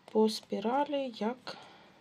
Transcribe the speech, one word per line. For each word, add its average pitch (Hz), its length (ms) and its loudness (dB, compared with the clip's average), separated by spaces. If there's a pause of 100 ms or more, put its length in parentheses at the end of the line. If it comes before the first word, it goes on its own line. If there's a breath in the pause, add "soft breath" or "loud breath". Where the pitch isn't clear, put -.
(120)
по 220 180 6
спіралі, 262 880 -2
як, 233 400 -4 (440 loud breath)